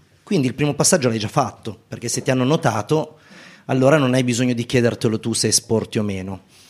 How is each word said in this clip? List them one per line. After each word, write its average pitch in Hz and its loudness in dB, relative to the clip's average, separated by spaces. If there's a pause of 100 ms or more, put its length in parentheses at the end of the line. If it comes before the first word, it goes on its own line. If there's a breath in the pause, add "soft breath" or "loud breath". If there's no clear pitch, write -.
(240)
Quindi 147 0
il 113 -4
primo 147 0
passaggio 147 2
l'hai 113 0
già 104 -4
fatto, 110 -4 (100)
perché 117 -10
se 117 -6
ti - 0
hanno 127 0
notato, 139 0 (480 loud breath)
allora 131 4
non 131 2
hai 131 2
bisogno 123 0
di 120 -4
chiedertelo 113 0
tu 117 -4
se 110 -2
esporti 110 0
o 107 0
meno. 95 -8 (260 loud breath)